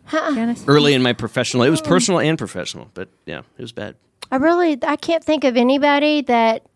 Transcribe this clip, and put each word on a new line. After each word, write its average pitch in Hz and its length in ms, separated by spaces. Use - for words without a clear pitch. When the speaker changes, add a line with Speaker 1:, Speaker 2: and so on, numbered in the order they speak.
Speaker 1:
Huh. 311 280
Speaker 2:
Janice? 233 340
Speaker 3:
Early 143 280
in 127 80
my 123 100
professional, 120 500
it 135 60
was 160 120
Speaker 1:
Oh. - 40
Speaker 3:
personal 180 340
and 156 180
professional, 87 560
but 92 140
yeah, 71 180
it - 40
was 117 100
bad. 104 240
Speaker 1:
I 262 60
really, 330 460
I 302 140
can't 330 260
think 302 220
of 247 100
anybody 285 680
that 226 400